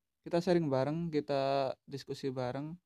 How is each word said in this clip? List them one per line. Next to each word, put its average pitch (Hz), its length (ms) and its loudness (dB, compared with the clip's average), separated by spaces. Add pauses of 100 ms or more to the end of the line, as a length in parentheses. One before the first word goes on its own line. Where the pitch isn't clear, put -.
(200)
Kita 170 240 0
sharing 170 240 4
bareng, 147 400 0
kita 139 640 0 (160)
diskusi 139 400 -6
bareng. 131 580 -4